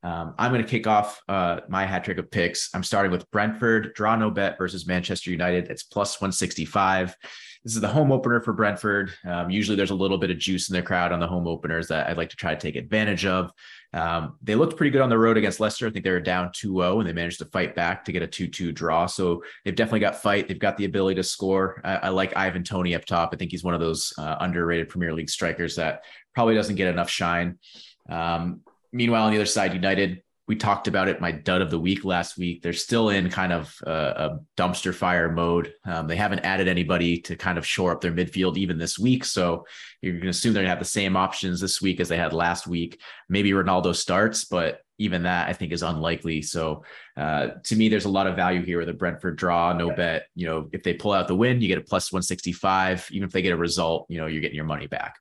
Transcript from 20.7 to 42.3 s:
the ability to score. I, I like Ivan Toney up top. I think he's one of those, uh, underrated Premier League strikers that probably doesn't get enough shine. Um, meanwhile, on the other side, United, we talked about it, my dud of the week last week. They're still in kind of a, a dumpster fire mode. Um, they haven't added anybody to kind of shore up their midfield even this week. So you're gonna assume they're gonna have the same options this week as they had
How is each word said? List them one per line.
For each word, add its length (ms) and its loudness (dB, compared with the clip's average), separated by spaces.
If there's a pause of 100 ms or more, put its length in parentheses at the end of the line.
the 80 -2
ability 300 2
to 60 -2
score. 600 0
I, 120 -2
I 120 -2
like 260 0
Ivan 300 0
Toney 300 0
up 100 -4
top. 300 0
I 20 -10
think 140 -6
he's 140 -8
one 100 0
of 60 0
those, 360 -2
uh, 240 -4
underrated 480 0
Premier 240 -4
League 160 -6
strikers 480 -4
that 280 -4 (300)
probably 200 4
doesn't 220 0
get 120 2
enough 220 0
shine. 480 0 (500)
Um, 540 -4 (300)
meanwhile, 320 2
on 80 4
the 40 4
other 100 2
side, 280 0
United, 480 0 (260)
we 80 0
talked 320 0
about 180 2
it, 140 0
my 100 -2
dud 320 0
of 80 0
the 80 0
week 260 0
last 320 -2
week. 240 -4
They're 120 -4
still 380 2
in 200 2
kind 220 0
of 200 -4 (140)
a, 40 -6
a 480 -2 (180)
dumpster 360 0
fire 380 2
mode. 420 0 (120)
Um, 240 -4
they 80 -2
haven't 240 0
added 260 0
anybody 540 2
to 160 -10
kind 200 -2
of 80 -4
shore 280 0
up 80 -4
their 100 -2
midfield 460 0
even 200 0
this 220 -4
week. 260 2
So 400 0 (380)
you're 160 -4
gonna 120 -2
assume 220 2
they're 120 2
gonna 60 4
have 100 0
the 40 -4
same 320 0
options 440 0
this 200 -2
week 200 0
as 80 0
they 80 0
had 160 0